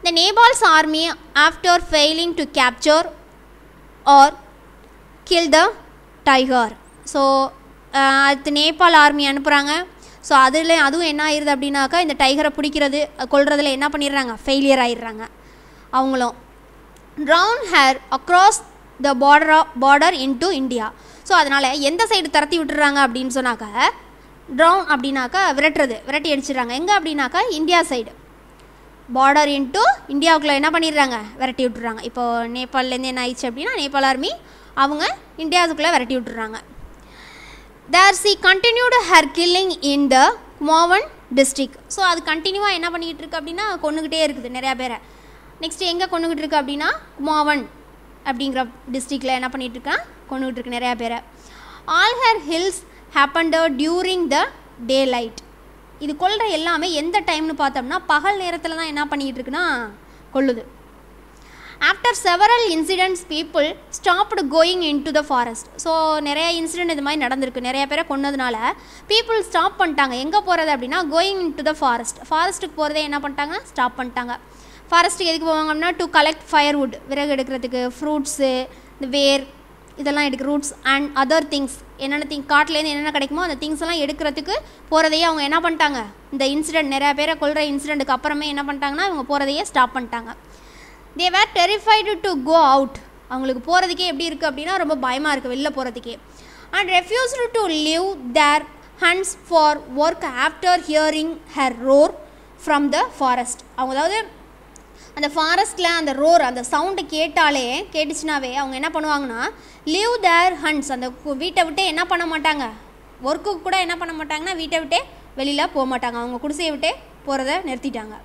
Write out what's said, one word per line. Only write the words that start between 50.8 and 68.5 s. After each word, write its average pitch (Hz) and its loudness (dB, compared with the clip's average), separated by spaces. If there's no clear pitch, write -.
பேரை. 233 -6
All 381 2
her 392 0
hills 349 -2
happened 320 2
during 349 0
the 302 2
daylight. 254 0
இது 294 -8
கொல்ற 415 0
எல்லாமே 330 -2
எந்த 339 -2
டைம்னு 320 -2
பார்த்தோம்னா, 277 -2
பகல் 370 0
நேரத்துல 339 -6
தான் 320 -4
என்ன 294 -4
பண்ணிக்கிட்டு 269 -6
இருக்குன்னா, 277 -4
கொல்லுது. 262 0
After 349 2
several 415 4
incidents, 359 0
people 311 -2
stopped 403 0
going 339 4
into 294 -4
the 302 0
forest. 247 -4
So, 320 0
நிறைய 320 -2
incident 339 -4
இது 285 -4
மாதிரி 285 -2
நடந்திருக்கு. 254 -4
நிறைய 262 -2
பேரை 302 -4
கொன்னதுனால 277 -4